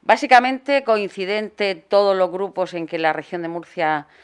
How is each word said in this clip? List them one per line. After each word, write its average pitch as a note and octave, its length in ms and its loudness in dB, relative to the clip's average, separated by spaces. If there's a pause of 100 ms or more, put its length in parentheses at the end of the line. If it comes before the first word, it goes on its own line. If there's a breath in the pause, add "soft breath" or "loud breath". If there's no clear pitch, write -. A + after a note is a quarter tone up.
básicamente C4 760 2
coincidente G3+ 920 -2
todos G3+ 420 2
los F#3 140 2
grupos F#3 420 -6
en E3+ 140 -8
que E3+ 100 -8
la D#3+ 160 0
región E3 300 -8
de E3 60 -8
Murcia D#3+ 580 -4 (180 loud breath)